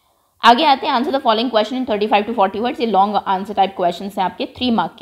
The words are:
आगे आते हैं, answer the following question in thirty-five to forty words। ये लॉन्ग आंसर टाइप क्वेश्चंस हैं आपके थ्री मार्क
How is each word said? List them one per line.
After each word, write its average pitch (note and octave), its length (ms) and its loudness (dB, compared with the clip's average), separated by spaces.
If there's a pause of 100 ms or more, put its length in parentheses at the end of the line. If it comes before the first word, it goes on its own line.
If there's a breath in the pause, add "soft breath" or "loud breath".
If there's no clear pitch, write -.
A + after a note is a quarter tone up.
(440)
आगे B3 200 6
आते C4+ 220 2
हैं, D4 80 -2
answer C4 200 -2
the C#4 120 -2
following A#3 280 0
question A3 260 0
in B3 100 -4
thirty-five G#3 400 0
to A3+ 100 -2
forty G3 240 0
words। B3 160 -4
ये A#3+ 60 -2
लॉन्ग G3+ 300 2
आंसर G3 380 -4
टाइप F#3+ 220 0
क्वेश्चंस F#3+ 420 -4
हैं F#3+ 60 0
आपके F3 220 -6
थ्री B3 240 -4
मार्क F3+ 320 -2